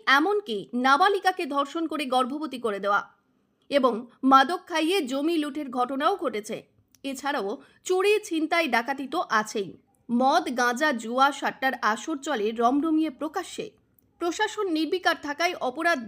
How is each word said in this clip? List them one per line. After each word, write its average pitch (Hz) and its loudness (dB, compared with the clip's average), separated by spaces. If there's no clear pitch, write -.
এমনকি 320 2
নাবালিকাকে 370 4
ধর্ষণ 285 -2
করে 302 -4
গর্ভবতী 254 -2
করে 214 -2
দেওয়া 202 0
এবং 262 4
মাদক 269 6
খাইয়ে 330 0
জমি 285 -2
লুটের 294 -4
ঘটনাও 262 0
ঘটেছে। 214 -6
এছাড়াও 269 -4
চুরি, 381 2
ছিনতাই, 320 0
ডাকাতি 254 -2
তো 330 -4
আছেই। 214 -2
মদ, 262 4
গাঁজা, 247 2
জুয়া, 240 2
সাট্টার 269 -4
আসর 226 -2
চলে 254 -2
রমরমিয়ে 285 2
প্রকাশ্যে। 302 -8
প্রশাসন 415 -2
নির্বিকার 320 0
থাকায় 330 -2
অপরাধ 320 0